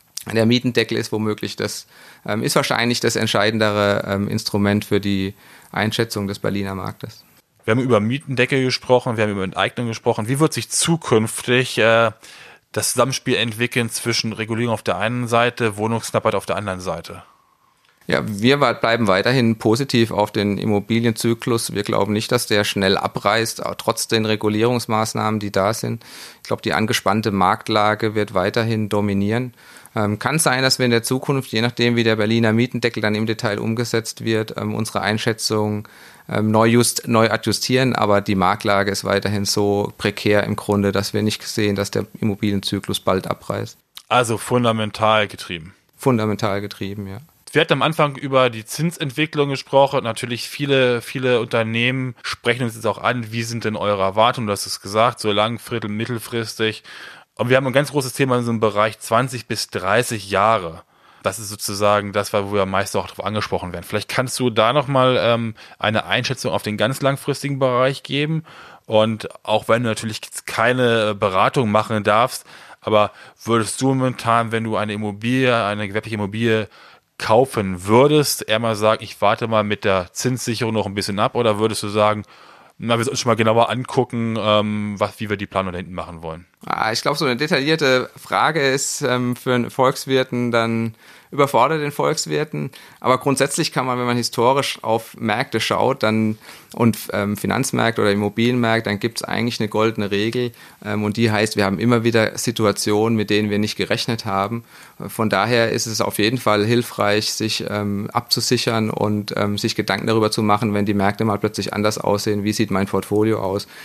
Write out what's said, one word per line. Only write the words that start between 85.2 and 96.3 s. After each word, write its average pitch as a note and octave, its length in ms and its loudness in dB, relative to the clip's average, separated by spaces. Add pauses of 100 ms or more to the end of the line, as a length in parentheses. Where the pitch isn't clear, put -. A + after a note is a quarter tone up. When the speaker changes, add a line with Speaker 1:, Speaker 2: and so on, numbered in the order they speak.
Speaker 2:
wir G#2 80 -2
die G2+ 80 -6
Planung F#2+ 260 -4
da F2 60 -8
hinten F2+ 160 -10
machen E2 300 -10
wollen? E2 240 -10 (180)
Speaker 1:
Ah, - 260 -2
ich A#2 120 -4
glaub, D3 140 -2
so D#3+ 80 -2
eine B2 120 0
detaillierte C#3 720 2 (100)
Frage C#3 520 0
ist, - 320 -2
ähm, B2 320 0
für B2+ 180 -2
einen A#2+ 160 0
Volkswirten C3 800 0
dann A2+ 440 0 (360)
überfordert C#3 500 2
den D3 120 -4
Volkswirten. D3+ 760 -2 (280)
Aber B2 180 2
grundsätzlich C#3+ 540 0
kann C3 140 -2
man, B2 120 -2
wenn B2 80 -2
man A#2+ 120 0
historisch B2+ 640 0
auf A2+ 340 -2
Märkte A2+ 440 -2
schaut, A2+ 420 0
dann, A2 340 2 (360)